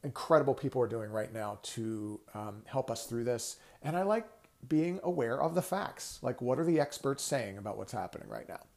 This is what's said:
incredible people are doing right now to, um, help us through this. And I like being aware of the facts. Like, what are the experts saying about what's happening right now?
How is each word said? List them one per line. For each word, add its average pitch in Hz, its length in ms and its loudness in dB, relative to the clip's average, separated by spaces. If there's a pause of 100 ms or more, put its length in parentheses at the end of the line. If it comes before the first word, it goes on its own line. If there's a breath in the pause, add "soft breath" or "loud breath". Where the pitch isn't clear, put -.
incredible 139 500 6
people 131 300 0
are 113 40 2
doing 110 220 -4
right 107 240 -2
now 107 300 -4
to, 107 560 -4 (160)
um, 107 320 -8
help 131 240 -2
us - 160 -4
through 120 160 -2
this. 120 340 -2 (240 loud breath)
And 151 160 -2
I 185 60 2
like 220 240 2 (400)
being 165 340 4
aware 139 400 2
of 165 140 2
the 175 80 2
facts. - 580 -4
Like, 123 180 -2
what 127 200 2
are 165 60 4
the 165 140 6
experts 139 440 0
saying 107 340 -2
about 104 220 -4
what's 101 140 -8
happening 92 360 -6
right 55 180 -8
now? - 140 -10 (160)